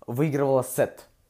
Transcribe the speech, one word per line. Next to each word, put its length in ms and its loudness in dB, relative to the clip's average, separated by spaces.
выигрывала 580 0
сет. 440 -4